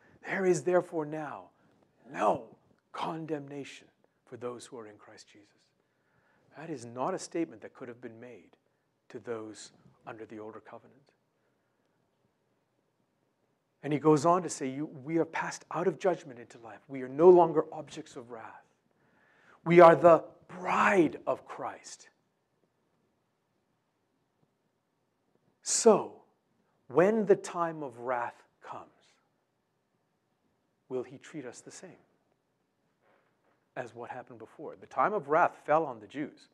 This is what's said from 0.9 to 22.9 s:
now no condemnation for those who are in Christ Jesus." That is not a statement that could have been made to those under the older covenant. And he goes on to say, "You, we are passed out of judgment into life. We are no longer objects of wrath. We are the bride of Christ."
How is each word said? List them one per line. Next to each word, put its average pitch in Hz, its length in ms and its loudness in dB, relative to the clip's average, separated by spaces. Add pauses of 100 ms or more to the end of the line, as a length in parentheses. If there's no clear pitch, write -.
now 143 460 -12 (580)
no - 480 -4 (340)
condemnation 147 960 -10 (380)
for 131 100 -20
those 120 300 -12
who 127 120 -18
are 110 100 -16
in 104 100 -20
Christ - 320 -20
Jesus." 101 180 -20 (1120)
That 160 120 -14
is 123 160 -10
not 127 280 -6
a 165 60 -6
statement 160 420 -8
that 101 120 -18
could 127 140 -16
have 120 140 -16
been 117 180 -16
made 117 380 -20 (500)
to 123 120 -16
those 110 520 -12 (340)
under 113 200 -16
the 107 140 -16
older 107 200 -16
covenant. 117 540 -20 (2750)
And 147 100 -4
he 143 60 0
goes 151 260 4
on 175 180 4
to 156 60 -8
say, 139 180 -8
"You, 139 200 -8
we 160 300 -8
are 160 60 2
passed - 480 -10
out 170 160 -4
of 160 100 -2
judgment 156 420 -4
into 117 180 -20
life. 113 320 -20
We 135 140 -10
are 127 40 -8
no 147 220 6
longer 165 420 8
objects 151 460 -16
of 120 140 -16
wrath. 110 340 -18 (960)
We 170 160 8
are 165 160 12
the 160 300 6 (240)
bride 180 760 2
of 131 200 -6
Christ." - 640 -14 (3500)